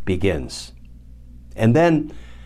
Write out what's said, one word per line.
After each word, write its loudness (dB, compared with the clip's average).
begins. -4
And 4
then 4